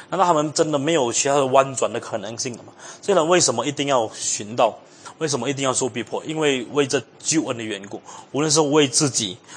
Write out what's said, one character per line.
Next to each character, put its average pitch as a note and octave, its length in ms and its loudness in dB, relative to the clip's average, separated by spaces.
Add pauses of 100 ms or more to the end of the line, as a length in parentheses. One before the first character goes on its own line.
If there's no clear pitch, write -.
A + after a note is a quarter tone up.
难 E3+ 100 -4
道 F#3+ 40 -4
他 F3 120 2
们 D3+ 180 0
真 D#3 180 0
的 D3 60 0
没 C#3+ 160 0
有 B2+ 180 2
其 - 160 -2
他 C#3 60 2
的 C#3 140 2
弯 C3+ 280 2
转 A2 160 -2
的 A2+ 80 -6
可 A2+ 200 -8
能 G#2+ 180 -10
性 A#2+ 180 -8
了 - 60 -16
吗？ - 100 -20 (300)
这 - 60 -6
些 G3+ 80 2
人 D#3+ 120 6
为 F3+ 120 6
什 C3 160 2
么 A#2 100 0
一 D3 60 0
定 C#3 160 -4
要 B2 260 2
寻 - 420 -6
道？ B2 220 4 (400)
为 D#3+ 100 -2
什 C3+ 120 -2
么 A#2 100 -2
一 C#3+ 40 -2
定 C3+ 120 -2
要 C3 80 2
受 B2+ 160 0
逼 A#2 140 -4
迫？ G#2 200 -6
因 D#3 140 -6
为 C#3 260 2 (100)
为 C#3+ 120 4
这 C3 160 0 (160)
救 D#3 300 0
恩 B2+ 100 -4
的 A#2 60 -8
缘 G2+ 240 -6
故， G#2+ 120 -12 (340)
无 C3 60 -2
论 D#3 120 2
是 D#3 100 6
为 D3 260 6
自 C#3 220 0
己， G2+ 260 -4 (220)